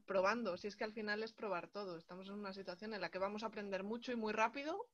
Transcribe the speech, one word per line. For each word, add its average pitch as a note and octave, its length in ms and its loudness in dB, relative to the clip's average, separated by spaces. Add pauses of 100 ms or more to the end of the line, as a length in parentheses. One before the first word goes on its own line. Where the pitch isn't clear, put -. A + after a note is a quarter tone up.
probando. G3 500 4
Si F#3+ 100 -6
es G3+ 100 -4
que A#3+ 80 0
al G#3+ 80 -4
final G#3 300 0
es A3 100 -4
probar G3+ 360 -2
todo. G3 280 -6
Estamos F3+ 320 -10
en G3+ 60 -6
una G3+ 180 -6
situación F#3+ 400 -6
en G3+ 80 -4
la E3+ 100 0
que F#3 80 -4
vamos G#3 260 0
a - 20 -2
aprender G3+ 380 -2
mucho A#3 280 -4
y A#3+ 40 2
muy G#3+ 160 0
rápido, C#4 600 2